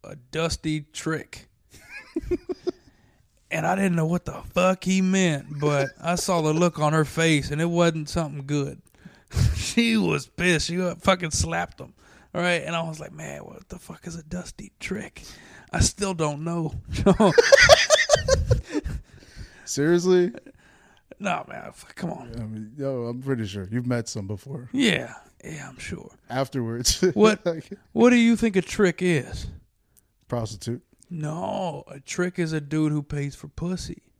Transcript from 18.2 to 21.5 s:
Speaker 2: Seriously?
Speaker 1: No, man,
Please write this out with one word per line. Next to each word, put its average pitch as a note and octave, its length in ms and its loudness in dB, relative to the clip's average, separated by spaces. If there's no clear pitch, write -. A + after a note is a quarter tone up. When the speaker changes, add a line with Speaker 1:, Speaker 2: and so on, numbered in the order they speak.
Speaker 2:
Seriously? F3 680 4
Speaker 1:
No, F#3 280 -4
man, - 220 -14